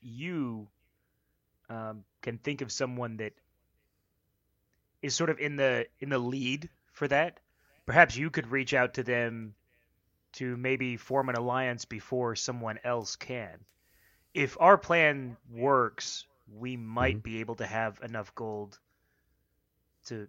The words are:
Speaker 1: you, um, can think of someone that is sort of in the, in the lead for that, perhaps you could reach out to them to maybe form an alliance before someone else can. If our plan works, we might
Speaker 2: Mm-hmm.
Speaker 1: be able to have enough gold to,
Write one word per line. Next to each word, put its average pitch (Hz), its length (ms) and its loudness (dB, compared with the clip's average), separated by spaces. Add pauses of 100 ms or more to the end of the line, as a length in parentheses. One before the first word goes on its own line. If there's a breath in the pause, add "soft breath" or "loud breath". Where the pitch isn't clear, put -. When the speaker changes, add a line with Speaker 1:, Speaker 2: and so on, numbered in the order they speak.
Speaker 1:
you, 123 640 -4 (1000)
um, 110 340 -10 (160)
can 117 180 -6
think 143 220 -4
of 120 100 -8
someone 123 480 -4
that 107 140 -6 (1700)
is 143 140 -6
sort 165 160 0
of 151 80 0
in 147 180 -4
the, 127 300 2 (140)
in 139 80 -8
the 135 100 0
lead 135 500 -4 (240)
for - 140 -4
that, 147 320 2 (480)
perhaps 127 300 8
you 151 140 -2
could 117 200 -4
reach 135 240 -2
out 123 200 4
to 131 100 -4
them 117 500 -2 (760)
to 123 240 -6
maybe 127 400 -2
form 131 320 0
an 120 80 0
alliance 123 480 -2
before 117 500 -2
someone 113 500 -4
else 120 300 -2
can. 101 440 -10 (760)
If 139 260 0
our 185 200 10
plan 143 580 2 (160)
works, 123 720 2 (340)
we 123 180 -8
might 117 420 0
Speaker 2:
Mm-hmm. 110 120 -10
Speaker 1:
be 113 100 -6
able 113 160 -6
to 107 100 -8
have 110 360 -4
enough 110 320 -10
gold 107 440 -8 (1300)
to, 107 220 -10